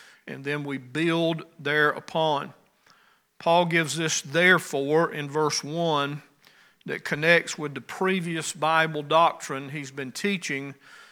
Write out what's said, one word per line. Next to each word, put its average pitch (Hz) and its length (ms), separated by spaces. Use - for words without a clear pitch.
and 135 180
then 147 200
we 139 160
build 165 640
thereupon. 151 960
Paul 175 280
gives 165 300
this 160 260
"therefore" 156 880
in 143 180
verse 147 340
one 147 600
that 151 180
connects 165 540
with 147 160
the 131 60
previous 175 720
Bible 160 500
doctrine 147 640
he's 139 220
been 135 200
teaching 143 600